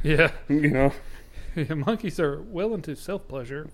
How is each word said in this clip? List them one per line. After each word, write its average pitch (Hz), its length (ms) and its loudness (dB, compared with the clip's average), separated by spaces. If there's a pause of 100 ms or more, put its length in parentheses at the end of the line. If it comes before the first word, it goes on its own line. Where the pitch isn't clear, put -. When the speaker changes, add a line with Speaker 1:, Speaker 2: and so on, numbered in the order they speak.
Speaker 1:
Yeah. 156 360 6
Speaker 2:
<laughs> - 100 -8
You 147 220 4
know? 135 280 6
Speaker 1:
<laughs> - 40 -14 (540)
Yeah, 156 180 -2
monkeys 185 460 -2
are 147 220 2
well 208 300 -2
into 156 220 -6
self-pleasure, 135 800 -8